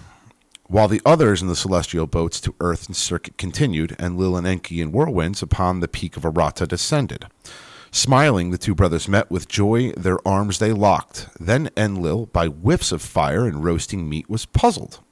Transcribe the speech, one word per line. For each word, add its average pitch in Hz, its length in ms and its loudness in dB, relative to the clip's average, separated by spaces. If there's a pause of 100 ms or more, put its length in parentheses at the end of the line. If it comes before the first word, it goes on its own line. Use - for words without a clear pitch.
(680)
While 101 200 4
the 104 180 0
others 131 340 6
in 95 80 -2
the 85 80 0
celestial 85 500 0
boats 82 360 -2
to - 180 -4
earth 85 280 -2
and 92 60 -10
circuit - 440 -6
continued, 87 600 -2
and 87 200 -4
Lil 92 180 2
and 90 100 -2
Enki 87 360 -4
in 78 100 -6
whirlwinds 101 500 -2
upon 92 380 0
the 85 80 -2
peak - 260 -8
of - 100 -10
Arata 82 420 0
descended. 107 580 -4 (640)
Smiling, 131 600 4
the 90 80 -2
two 101 160 0
brothers 85 340 2
met 98 220 2
with 87 180 -4
joy, 110 440 2
their 90 260 0 (100)
arms 98 300 0
they 110 160 2
locked. 98 540 0 (120)
Then 120 340 0
Enlil, 98 520 0
by 85 220 0
whiffs 90 440 0
of 80 80 -4
fire 80 460 0
and 76 180 -2
roasting 85 460 -2
meat, 76 180 -6
was 110 160 -6
puzzled. - 560 0 (120)